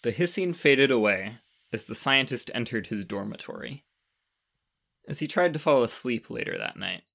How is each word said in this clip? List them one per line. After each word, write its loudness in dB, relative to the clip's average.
The 0
hissing 0
faded 6
away 2
as -6
the -10
scientist 0
entered -4
his -4
dormitory. -10
As -6
he -2
tried 2
to -2
fall 6
asleep -2
later -6
that -6
night -8